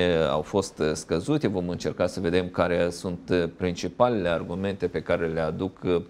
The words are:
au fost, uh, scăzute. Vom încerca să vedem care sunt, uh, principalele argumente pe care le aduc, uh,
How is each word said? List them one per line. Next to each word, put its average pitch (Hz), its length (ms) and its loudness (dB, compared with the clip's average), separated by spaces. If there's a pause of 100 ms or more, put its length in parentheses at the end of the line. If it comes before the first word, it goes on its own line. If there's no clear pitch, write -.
(300)
au 73 120 0
fost, - 360 -2
uh, 78 140 2
scăzute. 90 560 0
Vom 92 200 -2
încerca 85 380 -2
să 90 140 -4
vedem 90 280 2
care 87 420 2
sunt, 85 400 -8
uh, 90 140 4 (120)
principalele 90 720 0
argumente 92 600 -2
pe 80 140 -4
care 87 240 0
le 80 140 -2
aduc, 90 440 -2
uh, 87 260 2